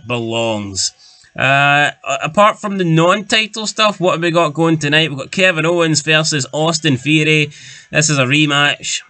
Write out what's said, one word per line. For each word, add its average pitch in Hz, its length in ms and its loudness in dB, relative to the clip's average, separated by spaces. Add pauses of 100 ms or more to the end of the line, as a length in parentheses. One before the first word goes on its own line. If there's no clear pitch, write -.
belongs. 113 880 -4 (460)
Uh, 143 540 2 (120)
a-, - 200 -4
apart 202 340 2
from 196 180 -8
the 190 80 -2
non-title 202 840 0
stuff, 214 320 0
what 170 140 2
have 156 100 -4
we 170 100 0
got 160 200 0
going 165 240 2
tonight? 151 320 0
We've 135 120 -8
got - 100 -12
Kevin 185 340 0
Owens 165 380 0
versus 156 500 0
Austin 156 460 0
Theory. 151 540 0 (380)
This 147 200 0
is 147 80 0
a 131 60 0
rematch. 143 840 0